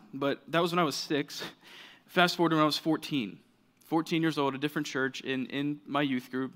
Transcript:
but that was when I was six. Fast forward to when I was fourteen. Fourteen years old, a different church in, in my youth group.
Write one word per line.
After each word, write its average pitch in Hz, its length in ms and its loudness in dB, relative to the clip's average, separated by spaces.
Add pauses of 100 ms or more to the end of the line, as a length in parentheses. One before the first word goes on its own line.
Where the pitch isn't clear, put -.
(140)
but 139 340 -2
that 160 140 2
was 180 80 2
when 170 80 0
I 175 60 6
was 139 100 0
six. - 480 -4 (640)
Fast 175 300 4
forward 170 140 4
to 160 60 2
when 156 60 6
I 151 40 6
was 147 120 0
fourteen. 143 600 -2 (460)
Fourteen 160 360 0
years 156 160 2
old, 139 160 2
a 131 40 -6
different 147 280 -2
church 131 360 -2
in, 131 240 -4
in 147 380 -4
my 143 180 0
youth 131 280 -2
group. 131 260 -4